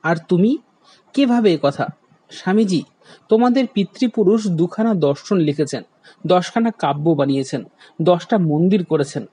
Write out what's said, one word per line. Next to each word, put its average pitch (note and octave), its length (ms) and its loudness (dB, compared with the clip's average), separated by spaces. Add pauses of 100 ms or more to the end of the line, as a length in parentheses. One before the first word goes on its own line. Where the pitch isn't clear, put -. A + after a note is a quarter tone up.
আর E3 140 0 (120)
তুমি, G3+ 300 2 (560)
কে C#4 120 2
ভাবে A3+ 280 2
এ C#3+ 80 -4
কথা? C#3 260 -2 (420)
স্বামীজি, F#3 520 0 (460)
তোমাদের A#3+ 460 2
পিতৃপুরুষ G#3+ 720 0
দুখানা F3+ 480 -2
দর্শন D3+ 420 -2
লিখেছেন, D3 460 -2 (440)
দশখানা F3+ 440 0
কাব্য D3 400 -2
বানিয়েছেন, C3+ 540 -2 (380)
দশটা F3 360 0
মন্দির F3 460 2
করেছেন। C#3 480 -4